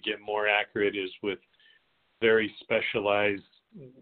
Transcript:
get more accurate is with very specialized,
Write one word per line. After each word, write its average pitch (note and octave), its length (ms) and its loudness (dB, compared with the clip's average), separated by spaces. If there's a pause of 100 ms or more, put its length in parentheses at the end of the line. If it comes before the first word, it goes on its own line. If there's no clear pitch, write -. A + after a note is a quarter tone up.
get G#2 120 -6
more G#2 260 -2
accurate G#2 480 0
is F#2+ 160 -4 (100)
with G2 180 -4 (840)
very A2+ 400 4
specialized, G#2 840 0 (580)